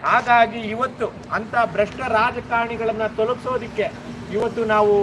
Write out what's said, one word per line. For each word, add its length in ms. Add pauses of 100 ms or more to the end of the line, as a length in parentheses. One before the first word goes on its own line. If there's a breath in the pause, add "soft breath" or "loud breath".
ಹಾಗಾಗಿ 540 (120)
ಇವತ್ತು 340 (280)
ಅಂತ 180 (200)
ಭ್ರಷ್ಟ 260 (180)
ರಾಜಕಾರಣಿಗಳನ್ನ 880 (140)
ತೊಲಗಿಸೋದಿಕ್ಕೆ 680 (500)
ಇವತ್ತು 260 (120)
ನಾವು 300